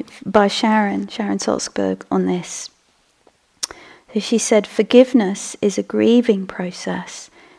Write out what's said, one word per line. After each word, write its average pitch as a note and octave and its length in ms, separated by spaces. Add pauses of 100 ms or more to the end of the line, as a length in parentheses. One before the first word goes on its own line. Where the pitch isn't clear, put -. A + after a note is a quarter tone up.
(260)
by G3+ 220
Sharon, G3+ 600
Sharon G3+ 320
Salzberg - 680
on F#3 160
this. F3+ 440 (1400)
So G#3+ 80
she A#3 160
said, G#3 280
"Forgiveness A3 960
is G3+ 160
a G3+ 60
grieving G#3+ 640
process F3+ 840 (300)